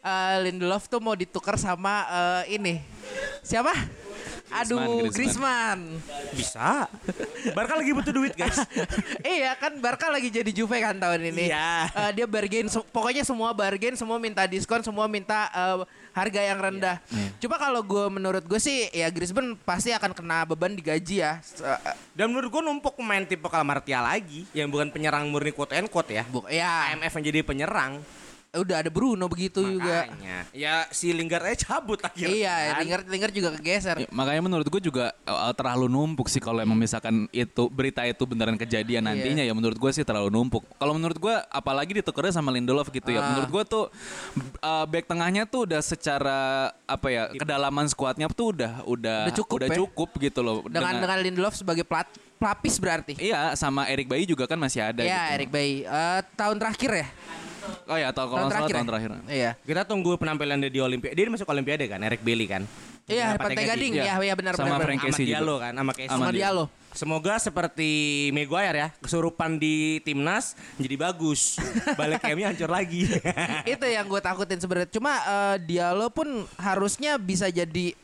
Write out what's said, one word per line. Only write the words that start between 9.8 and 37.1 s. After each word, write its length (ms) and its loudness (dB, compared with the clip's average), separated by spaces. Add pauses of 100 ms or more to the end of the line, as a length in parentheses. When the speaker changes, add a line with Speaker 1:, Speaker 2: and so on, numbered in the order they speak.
Speaker 1:
lagi 240 0
jadi 160 0
Juve 320 0
kan 160 0
tahun 320 2
ini. 240 2
Speaker 3:
Iya. 160 2 (180)
Speaker 1:
Eh, 300 0
dia 80 2
bargain, 400 0
se-, 180 0
pokoknya 400 0
semua 300 0
bargain, 400 0
semua 240 -4
minta 320 0
diskon, 320 0
semua 240 0
minta, 480 0
eh, 320 0 (260)
harga 300 0
yang 180 2
rendah. 380 0 (100)
Speaker 2:
Iya. 220 -4 (100)
Speaker 1:
Cuma 220 0
kalau 240 2
gue, 240 2
menurut 320 0
gue 160 0
sih, 320 2
ya 240 0
Griezmann 460 0
pasti 340 0
akan 240 0
kena 320 0
beban 240 0
di 80 -6
gaji 400 0
ya. 200 0
Se-, 200 -18
eh, 320 -2 (200)
Speaker 3:
Dan 200 0
menurut 160 -2
gue 160 0
numpuk 320 -2
pemain 260 0
tipe 220 -4
Martial 580 0
lagi, 540 -2
yang 160 0
bukan 160 0
penyerang 400 0
murni 240 0
quote 240 -4
and 160 -2
quote 180 0
ya. 140 -2
Speaker 1:
Bu-, 240 -6
ya. 400 0
Speaker 3:
A 80 -2
M 80 -6
F 160 -2
yang 60 -6
jadi 180 2
penyerang. 560 -2 (480)
Speaker 1:
Udah 320 0
ada 80 -2
Bruno 400 0
begitu 320 -2
juga. 480 0
Speaker 3:
Makanya. 300 -10 (180)
Ya 180 0 (140)
si 240 -2
Lingard 320 0
aja 240 -2
cabut 320 -2
akhirnya 320 -2
Speaker 1:
Iya, 220 2 (180)
Speaker 3:
kan. 80 0
Speaker 1:
Lingard, 260 -2
Lingard 300 -2
juga 160 2
kegeser. 480 0
Speaker 2:
Ya, 80 -4
makanya 320 0
menurut 240 2
gue 160 2
juga, 320 0
eh, 400 0
terlalu 320 2
numpuk 480 2
sih 80 2
kalau 160 -2
emang 240 4
misalkan 480 2